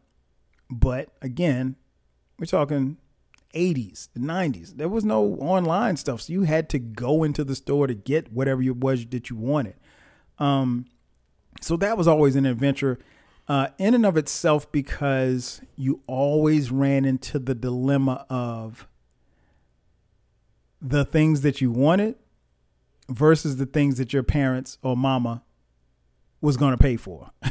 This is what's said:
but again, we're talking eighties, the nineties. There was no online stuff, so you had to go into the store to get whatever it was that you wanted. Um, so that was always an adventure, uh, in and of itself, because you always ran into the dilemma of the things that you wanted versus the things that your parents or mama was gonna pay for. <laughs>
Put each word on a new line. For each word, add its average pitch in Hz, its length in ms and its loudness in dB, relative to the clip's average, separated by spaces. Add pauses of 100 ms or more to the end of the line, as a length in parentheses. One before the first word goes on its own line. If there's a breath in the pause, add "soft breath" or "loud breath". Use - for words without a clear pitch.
(680)
but 127 420 -2 (120)
again, 131 540 -2 (640)
we're 165 80 -8
talking 143 500 0 (580)
eighties, 156 600 -2
the 117 60 -8
nineties. 156 540 -4
There 151 140 -6
was 208 160 -2
no 214 320 0
online 180 600 0
stuff, 123 260 -6
so 156 100 -10
you 190 100 0
had 156 280 0
to 147 80 0
go 123 440 -2
into 147 220 -2
the 131 100 -6
store 143 320 -2
to 123 80 -2
get 135 380 -4
whatever 131 280 0
it 131 160 0
was 127 300 -2
that 123 240 -8
you 120 60 -10
wanted. 120 400 -2 (600 soft breath)
Um, 131 480 0 (760)
so 170 160 -4
that 208 200 0
was 170 120 2
always 151 260 4
an 139 100 2
adventure, 131 540 -2 (480 soft breath)
uh, 139 220 0 (100)
in 208 160 2
and 233 100 4
of 180 120 4
itself, 151 560 0
because 131 880 -2 (160)
you 135 300 -2
always 143 680 2
ran 139 320 2
into 135 340 -2
the 127 160 -2
dilemma 127 760 0
of 117 600 -8 (1900)
the 139 220 0
things 156 380 2
that 139 180 0
you 127 100 2
wanted 170 460 2 (920)
versus 147 480 2
the 135 80 -2
things 143 320 0
that 123 160 -4
your 135 100 2
parents 131 600 0
or 127 120 0
mama 123 480 0 (1000)
was 143 160 2
gonna 135 180 2
pay 120 200 6
for. - 380 -12
<laughs> - 60 -20 (100)